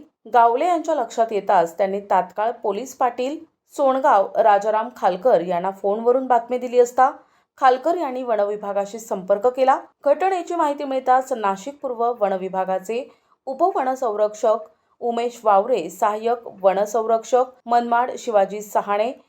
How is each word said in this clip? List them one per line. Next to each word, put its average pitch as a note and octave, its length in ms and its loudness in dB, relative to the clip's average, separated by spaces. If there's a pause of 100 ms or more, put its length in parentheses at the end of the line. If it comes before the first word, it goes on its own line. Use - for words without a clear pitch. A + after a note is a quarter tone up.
(340)
गावले A#3+ 320 4
यांच्या D#4+ 280 -2
लक्षात A#3 360 -2
येताच F#3+ 480 0
त्यांनी G3 220 -2
तात्काळ G3+ 500 -2
पोलीस A3+ 460 -6
पाटील B3+ 420 -4 (380)
सोनगाव C4 600 2
राजाराम G#3+ 600 2
खालकर F#3+ 440 2
यांना F3+ 300 -4
फोनवरून A#3 560 -2
बातमी B3 320 0
दिली B3 200 -2
असता, B3 320 4 (480)
खालकर C4+ 380 4
यांनी C4 260 -6
वनविभागाशी G#3 760 -4
संपर्क G3+ 480 -2
केला. C4 340 2 (240)
घटनेची E4+ 500 0
माहिती D4 300 -2
मिळताच C4 480 0
नाशिक G#3+ 500 -4
पूर्व A#3+ 380 -2
वनविभागाचे F#3+ 880 -4 (360)
उपवनसंरक्षक C4 1120 0 (440)
उमेश A#3 440 -4
वावरे, G3+ 460 2
सहाय्यक A3 580 -2 (140)
वनसंरक्षक A3+ 840 2 (220)
मनमाड A#3+ 520 0
शिवाजी G3+ 420 0
सहाणे, G#3 520 -2 (160)